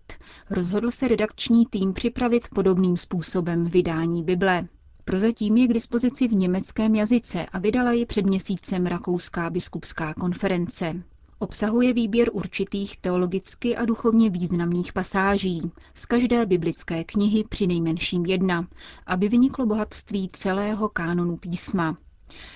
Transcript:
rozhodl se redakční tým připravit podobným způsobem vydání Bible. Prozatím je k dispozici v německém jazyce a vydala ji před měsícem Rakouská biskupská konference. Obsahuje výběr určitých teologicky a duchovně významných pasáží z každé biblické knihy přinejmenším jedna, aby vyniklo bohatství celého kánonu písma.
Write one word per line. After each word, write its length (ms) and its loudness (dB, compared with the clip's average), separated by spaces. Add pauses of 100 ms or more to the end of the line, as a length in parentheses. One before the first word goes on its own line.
(500)
rozhodl 400 -2
se 180 -2
redakční 580 2
tým 260 -2
připravit 640 0
podobným 420 4
způsobem 680 -2
vydání 600 0
Bible. 420 0 (380)
Prozatím 520 2
je 120 6
k 40 4
dispozici 560 0
v 60 0
německém 600 2
jazyce 520 0
a 120 -8
vydala 340 2
ji 140 0
před 200 0
měsícem 600 -2
Rakouská 640 -4
biskupská 640 -6
konference. 880 -2 (360)
Obsahuje 540 0
výběr 400 2
určitých 640 -6
teologicky 800 -2
a 80 -2
duchovně 460 4
významných 600 -2
pasáží 800 0 (240)
z 120 -16
každé 400 2
biblické 580 -2
knihy 440 2
přinejmenším 760 0
jedna, 420 0 (400)
aby 220 0
vyniklo 380 2
bohatství 680 -4
celého 560 -2
kánonu 480 -2
písma. 600 -2 (600)